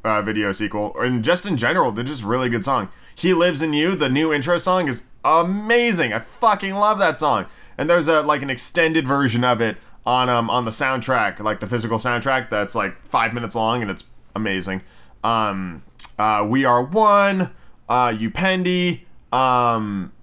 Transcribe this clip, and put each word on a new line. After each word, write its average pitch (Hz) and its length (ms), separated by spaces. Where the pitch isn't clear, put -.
uh, 107 160
video 107 320
sequel. 104 460
And 120 240
just 170 220
in 190 120
general, 131 340
they're 113 140
just 131 180
really 123 260
good 113 140
song. 123 260
He 180 200
Lives 170 280
in 156 120
You, 151 220
the 143 140
new 151 240
intro 147 240
song, 180 300
is 120 160
amazing. 185 880
I 113 60
fucking 196 560
love 208 240
that 170 200
song. 117 260
And 151 120
there's 170 180
a, 156 140
like, 147 200
an 139 80
extended 160 580
version 127 360
of 120 180
it - 160
on, 127 240
um, 117 200
on 123 160
the 113 60
soundtrack, 123 680
like, 107 200
the 107 80
physical 113 300
soundtrack 123 520
that's, 104 260
like, 98 300
five 117 280
minutes 120 220
long, 117 260
and 101 100
it's - 140
amazing. 95 460
Um, 101 600
uh, 107 280
We 131 180
Are 123 180
One, 196 680
uh, 123 220
Upendi, 180 920
um, 117 800